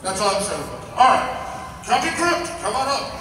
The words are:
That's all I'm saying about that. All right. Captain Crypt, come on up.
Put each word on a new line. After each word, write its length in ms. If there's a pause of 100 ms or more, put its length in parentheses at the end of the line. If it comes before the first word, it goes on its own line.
That's 200
all 140
I'm 60
saying 220
about 180
that. 140
All 120
right. 760
Captain 320
Crypt, 460
come 140
on 120
up. 340